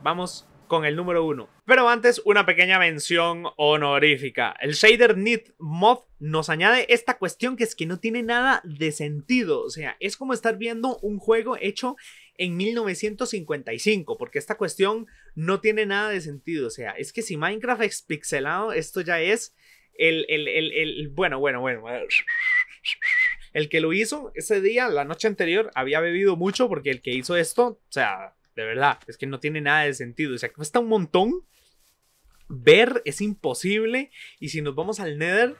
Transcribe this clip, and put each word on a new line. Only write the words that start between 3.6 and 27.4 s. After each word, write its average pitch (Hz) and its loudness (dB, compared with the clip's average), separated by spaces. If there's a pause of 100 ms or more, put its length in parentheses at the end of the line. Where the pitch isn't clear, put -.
El 147 -2
shader 220 6
Need 220 -2
Mob 175 2 (120)
nos 156 -4
añade 196 2
esta 240 2
cuestión 233 -4
que 226 0
es 220 -6
que 160 -6
no 175 -6
tiene 226 -4
nada 240 0
de 156 -4
sentido. 151 -2
O - -6
sea, 151 -10
es 202 -6
como 262 -6
estar 226 -2
viendo 233 -6
un 208 -6
juego 226 2
hecho 247 -4 (420)
en 180 -4
mil 208 -2
novecientos 214 -4
cincuenta 151 -6
y 120 -8
cinco, 156 0
porque 123 -6
esta 214 -6
cuestión 208 -2 (280)
no 180 -2
tiene 214 0
nada 202 -2
de 196 -4
sentido. 147 -6
O 110 -6
sea, 113 -10
es - -10
que 226 -6
si 180 -6
Minecraft 214 -2
es 208 -4
pixelado, 156 -4
esto - -4
ya 170 0
es 202 -2 (400)
el, 160 2
el, 151 -2
el, 160 -2
el... 151 -4
bueno, 143 -2
bueno, 135 0
bueno. 123 -4 (1700)
El 151 -2
que 160 2
lo 160 0
hizo 220 -4
ese 196 -2
día, 233 0
la 143 0
noche 160 -4
anterior, 196 0
había 135 0
bebido 180 2
mucho 196 0
porque 151 -4
el 127 -4
que 127 -6
hizo 131 -2
esto, 170 2